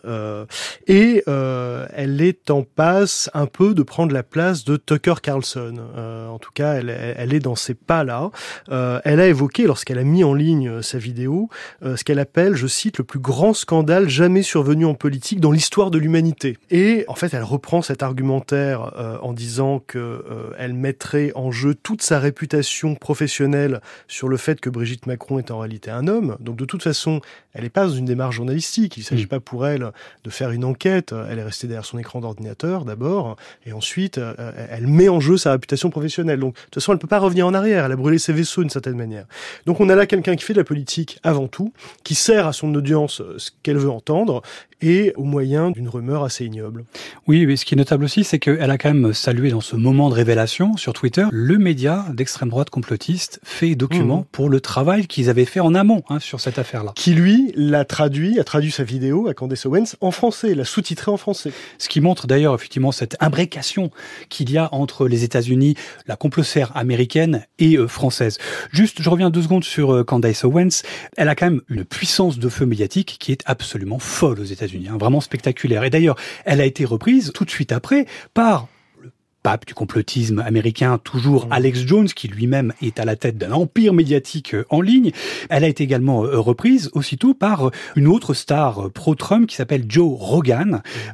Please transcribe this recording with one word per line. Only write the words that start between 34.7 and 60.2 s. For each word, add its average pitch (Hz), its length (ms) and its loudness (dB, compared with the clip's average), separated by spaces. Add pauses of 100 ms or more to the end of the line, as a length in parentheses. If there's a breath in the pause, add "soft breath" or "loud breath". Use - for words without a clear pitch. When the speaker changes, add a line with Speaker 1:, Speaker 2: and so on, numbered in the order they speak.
Speaker 1:
elle 117 160 -4
met 165 220 8
en 175 100 4
jeu 151 160 4
sa 156 160 2
réputation 135 380 0
professionnelle. 156 500 -4
Donc 131 160 -4
de - 60 -20
toute - 140 -16
façon, 170 180 0
elle - 20 4
ne 165 60 -4
peut 160 80 -10
pas 208 100 4
revenir 185 260 2
en 180 80 2
arrière. 196 300 2
Elle 131 80 -2
a 131 60 -2
brûlé 147 220 2
ses 165 120 -4
vaisseaux 160 300 0
d'une 156 80 0
certaine 131 260 -6
manière. 110 300 -10 (400 loud breath)
Donc 170 160 2
on 196 80 6
a 190 60 8
là 196 100 6
quelqu'un 190 320 0
qui - 80 -10
fait 220 80 -4
de 208 60 4
la 175 40 4
politique 147 600 -6
avant 143 260 0
tout, 214 240 -6 (320 loud breath)
qui 156 100 -2
sert 208 320 4
à 151 60 -2
son 151 200 -4
audience, 147 460 0
euh, 90 180 -12
ce - 140 -14 (120)
qu'elle 147 140 0
veut 139 140 0
entendre, 139 520 -2 (380 loud breath)
et 185 360 4
au 139 60 -6
moyen 143 480 0
d'une 120 180 -6
rumeur 123 340 -4
assez 127 220 -6
ignoble. 110 400 -12 (420 loud breath)
Speaker 2:
Oui, 160 180 6
mais 139 120 4
ce - 80 -4
qui - 100 0
est - 20 4
notable 139 280 4
aussi, 202 180 2
c'est 160 160 0
qu'elle 139 300 2
a 135 80 2
quand 147 160 2
même 120 200 4
salué 123 360 0
dans 113 120 0
ce - 140 -8
moment 135 340 4
de 127 40 0
révélation 117 640 2
sur 123 160 -6
Twitter 135 380 0
le 127 260 2
média 170 560 2
d'extrême 123 360 -4
droite 127 200 -2
complotiste, 127 760 -6
Fait - 320 0
Document, 135 440 0
Speaker 1:
Mmh. 190 120 -6
Speaker 2:
pour 139 180 -2
le 135 120 2
travail 175 460 0
qu'ils 127 220 0
avaient 123 160 4
fait 185 160 -2
en 165 120 4
amont, 202 360 4
hein, 147 100 -2
sur - 200 -12
cette - 200 -4
affaire-là. 107 340 -6
Speaker 1:
Qui, - 200 2
lui, 202 420 6
l'a 147 300 2
traduit, 156 540 0
a 147 40 2
traduit 151 260 0
sa 147 140 -4
vidéo 135 440 -2
à 156 60 -2
Candace 131 320 -6
Owens 185 360 0
en 185 100 0
français, 220 420 0